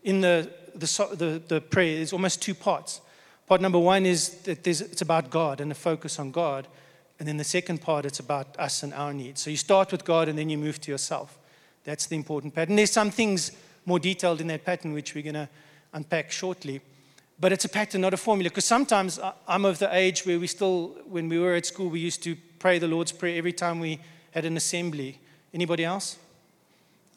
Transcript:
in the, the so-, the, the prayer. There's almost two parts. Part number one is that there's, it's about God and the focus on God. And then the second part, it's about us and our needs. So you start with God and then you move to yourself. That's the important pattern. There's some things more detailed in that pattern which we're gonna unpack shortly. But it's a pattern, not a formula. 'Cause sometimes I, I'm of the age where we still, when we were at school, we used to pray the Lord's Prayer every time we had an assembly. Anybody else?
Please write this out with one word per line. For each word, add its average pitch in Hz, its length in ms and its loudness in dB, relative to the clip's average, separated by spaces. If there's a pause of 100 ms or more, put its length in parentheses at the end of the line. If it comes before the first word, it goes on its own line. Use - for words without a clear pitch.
in 190 180 2
the, 175 300 4 (240)
the 160 120 -6
so-, 202 280 0
the, 160 320 -2
the 156 140 2
prayer. 165 340 2
There's 160 180 -4
almost 185 280 0
two 196 120 -2
parts. - 480 -2 (460)
Part 185 140 6
number 180 180 4
one 190 260 6
is 175 240 2 (140)
that 170 200 -6
there's, 170 180 0
it's - 200 -8
about 160 300 0
God 151 300 0
and 151 100 -4
the 139 40 -8
focus 160 440 -4
on 135 120 -8
God. 139 360 -2 (500)
And 151 100 -8
then 151 100 -2
the 151 80 -4
second 180 340 -2
part, 147 260 -2
it's 139 140 -6
about 139 400 -6
us 147 240 -4
and 147 100 -10
our 143 200 -6
needs. 139 280 -10
So 151 80 -6
you 151 60 -4
start 190 360 4
with 180 120 -4
God 165 240 4
and 151 100 -2
then 156 120 -2
you 151 80 -2
move 151 240 -4
to 147 100 -8
yourself. 139 480 -6 (460)
That's 147 220 -6
the 165 80 -4
important 147 380 -6
pattern. 165 220 2
There's 208 160 6
some 214 180 4
things 202 420 0 (340)
more 180 140 2
detailed 175 420 0
in 165 60 -4
that 156 180 -6
pattern 175 260 -4
which 147 240 -8
we're 151 80 -6
gonna 151 260 -6 (440)
unpack 156 380 -4
shortly. 175 500 -6 (580)
But 185 140 4
it's 185 100 0
a - 60 -2
pattern, 202 320 -2
not 190 120 2
a 190 40 0
formula. 196 320 2
'Cause 185 160 -2
sometimes 202 540 2
I, 190 140 -6 (140)
I'm 190 160 2
of 190 160 2
the 190 160 2
age 185 300 2
where 175 140 2
we 175 80 -2
still, 185 580 -2
when 170 240 -4
we 165 100 0
were 180 140 4
at 170 120 0
school, 185 240 -4
we 165 120 -2
used 165 220 -4
to 170 120 -4 (240)
pray 180 200 4
the 170 80 0
Lord's 165 260 0
Prayer 175 240 -4
every 170 160 0
time 170 260 -2
we 160 200 -4 (320)
had 160 120 -2
an 165 140 -2
assembly. 151 640 -4 (340)
Anybody 165 320 0
else? 185 320 -6 (1000)